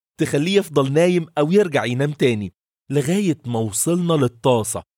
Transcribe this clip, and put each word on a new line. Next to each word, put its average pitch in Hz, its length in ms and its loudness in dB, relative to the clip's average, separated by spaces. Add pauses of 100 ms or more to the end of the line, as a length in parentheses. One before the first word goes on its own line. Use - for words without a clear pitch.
(200)
تخليه 165 380 0
يفضل 143 360 0
نايم 175 320 2 (120)
أو 151 140 0
يرجع 165 340 2
ينام 131 260 -2
تاني، 110 420 -2 (380)
لغاية 160 540 0
ما 120 140 -2
وصلنا 170 540 -2
للطاسة. 123 720 0 (140)